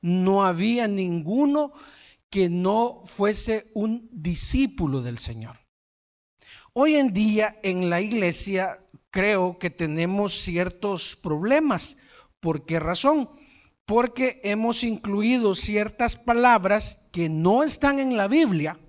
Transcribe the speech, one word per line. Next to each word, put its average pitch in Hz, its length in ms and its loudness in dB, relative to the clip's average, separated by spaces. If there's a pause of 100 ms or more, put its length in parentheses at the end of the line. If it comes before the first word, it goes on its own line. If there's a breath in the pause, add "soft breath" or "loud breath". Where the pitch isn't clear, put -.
No 185 440 2
había 214 420 0
ninguno 208 840 0 (580 loud breath)
que 190 180 0
no 202 560 -2
fuese 214 720 -2
un 220 380 -4
discípulo 165 880 -2
del 120 180 -8
Señor. 113 400 -12 (1120 loud breath)
Hoy 302 220 4
en 269 180 2
día 214 520 0
en 180 260 0
la 175 100 0
iglesia 190 840 -2 (240)
creo 185 480 0
que 175 120 -6
tenemos 175 640 -2
ciertos 180 800 -4
problemas. 208 800 0 (420 soft breath)
¿Por 160 260 -4
qué 165 140 -4
razón? 233 500 0 (580 loud breath)
Porque 240 580 0
hemos 220 400 -2
incluido 214 720 0
ciertas 214 600 -2
palabras 226 960 2
que 170 160 -2
no 180 360 4
están 277 340 0
en 262 180 0
la 196 120 0
Biblia 190 500 2 (100)